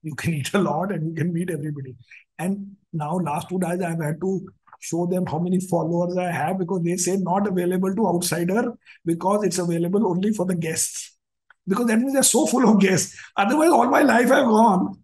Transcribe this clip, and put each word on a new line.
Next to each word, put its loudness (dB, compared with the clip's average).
you -10
can -4
eat -6
a 2
lot -2
and -6
you -8
can -2
meet -6
everybody। -8
And -6
now -4
last -4
two -4
days -2
I've -4
had -4
to -4
show -4
them -2
how -4
many 0
followers -2
I -2
have, -2
because -4
they -2
say, -2
"Not 0
available 0
to 0
outsider, 0
because 0
it's 0
available 0
only 0
for -2
the 0
guests." -6
Because 0
that 2
means 0
they're 2
so 4
full 4
of 6
guests। 2
Otherwise, 4
all 4
my 4
life 4
I've 4
gone. 4